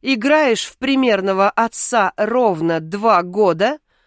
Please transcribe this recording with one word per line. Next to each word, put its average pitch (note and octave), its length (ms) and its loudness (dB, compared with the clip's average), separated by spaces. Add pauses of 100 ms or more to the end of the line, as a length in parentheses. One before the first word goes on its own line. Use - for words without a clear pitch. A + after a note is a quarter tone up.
играешь C4 640 0
в - 140 -18
примерного G#3 720 0
отца A3+ 640 -2
ровно F#3+ 640 0
два G3 420 0
года, F#3+ 560 0 (280)